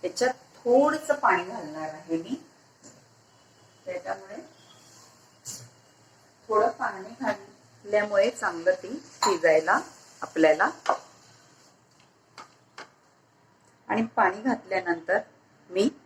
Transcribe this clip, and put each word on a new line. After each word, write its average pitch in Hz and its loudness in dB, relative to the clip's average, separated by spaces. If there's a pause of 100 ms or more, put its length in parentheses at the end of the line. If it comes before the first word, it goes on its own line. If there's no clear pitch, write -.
याच्यात 247 -2
थोडंसं 285 2
पाणी 247 2
घालणार 156 -10
आहे 156 -6
मी, 202 -8 (1400)
त्याच्यामुळे 190 -8 (2000)
थोडं 214 4
पाणी 190 -6
घातल्यामुळे 208 0
चांगलं 175 -2
ती 202 -4 (200)
शिजायला 165 4 (420)
आपल्याला. 160 4 (3250)
आणि 214 0
पाणी 208 0
घातल्यानंतर 190 -2 (500)
मी 196 2 (160)